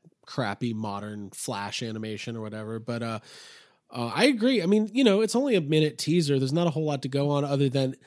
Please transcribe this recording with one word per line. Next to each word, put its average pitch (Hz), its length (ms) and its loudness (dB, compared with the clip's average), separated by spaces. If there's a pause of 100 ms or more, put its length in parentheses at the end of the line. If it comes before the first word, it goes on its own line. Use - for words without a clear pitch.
(260)
crappy 117 480 -4
modern 104 580 -8
Flash 101 520 -6
animation 110 540 -8
or 110 40 -8
whatever. 110 380 -8
But, 117 240 -6
uh, 113 160 -4 (680)
uh, 117 260 -4
I 190 100 4
agree. 247 360 2
I 165 60 -2
mean, 214 260 4
you 269 100 4
know, 202 160 6
it's 220 160 0
only 262 200 2
a 180 60 4
minute 151 360 2
teaser. 143 420 2
There's 131 140 0
not 170 140 2
a - 20 4
whole 156 160 -2
lot 143 160 -2
to 135 80 -6
go 143 220 0
on 143 120 2
other 139 240 2
than, 131 400 0